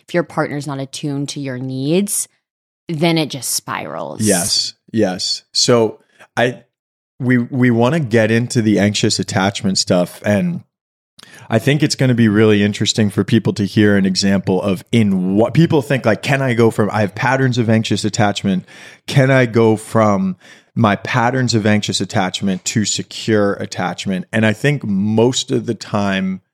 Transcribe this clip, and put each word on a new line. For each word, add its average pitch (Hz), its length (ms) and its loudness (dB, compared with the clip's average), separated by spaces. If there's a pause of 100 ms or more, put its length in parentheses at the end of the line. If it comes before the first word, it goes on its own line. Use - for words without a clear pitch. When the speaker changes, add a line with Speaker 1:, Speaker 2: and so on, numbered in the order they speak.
Speaker 1:
if - 60 -18
your 170 120 0
partner's 143 420 -6
not 139 120 -6
attuned 139 520 -6
to 147 100 -10
your 135 180 -8
needs, 135 680 -2 (580)
then 165 300 0
it 156 140 -2
just - 240 -8
spirals. 80 680 -8
Speaker 2:
Yes. 104 540 0 (180)
Yes. 92 500 -2 (100)
So 117 480 2 (360)
I, 120 280 -2 (540)
we, 123 200 2
we 123 320 2
wanna 120 300 2
get 110 300 2
into 117 300 0
the 107 180 2
anxious 104 400 0
attachment 98 600 -2
stuff. 90 460 -2
And 92 380 -2 (840)
I 113 100 0
think 143 240 0
it's - 120 0
gonna 127 200 2
be 113 140 4
really 107 340 4
interesting 104 480 0
for 101 140 0
people 113 300 2
to 101 100 -2
hear 104 320 4
an 98 100 2
example 95 560 0
of 98 300 -4
in 98 440 2
what 117 180 2
people 160 280 4
think, 131 220 -4
like, 107 180 0
Can 139 200 -2
I 131 120 0
go 113 160 4
from, 107 200 -2
I 107 100 -2
have 101 140 0
patterns 131 440 0
of 110 120 0
anxious 107 340 0
attachment. 98 640 0 (400)
Can 135 240 2
I 131 160 4
go 113 300 4
from 101 600 0 (400)
my 107 200 4
patterns 123 580 -2
of 107 120 2
anxious 104 340 0
attachment 95 680 -4
to 107 180 -2
secure 104 680 -2
attachment. 92 800 -6
And 110 140 0
I 107 60 2
think 143 320 -2
most 110 680 0
of 123 160 -2
the 113 80 -4
time 95 680 -4 (120)